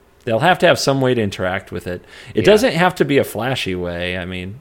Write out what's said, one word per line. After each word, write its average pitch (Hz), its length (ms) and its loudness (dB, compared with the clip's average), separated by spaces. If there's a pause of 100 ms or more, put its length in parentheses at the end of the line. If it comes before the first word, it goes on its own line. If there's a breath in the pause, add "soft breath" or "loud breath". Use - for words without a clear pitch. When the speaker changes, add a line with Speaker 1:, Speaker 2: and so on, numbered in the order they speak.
(260)
Speaker 1:
they'll 113 140 0
have 170 200 2
to 180 80 4
have 143 100 4
some 139 240 0
way 127 120 2
to 117 80 0
interact 95 500 -4
with 92 160 -10
it. 90 160 -8 (320 loud breath)
It 110 100 0
Speaker 2:
Yeah. 180 60 8
Speaker 1:
doesn't 214 220 4
have 175 220 2
to 160 100 2
be 139 120 2
a 113 60 4
flashy 107 500 -4
way. 90 440 -4
I 90 80 -6
mean, 92 360 -10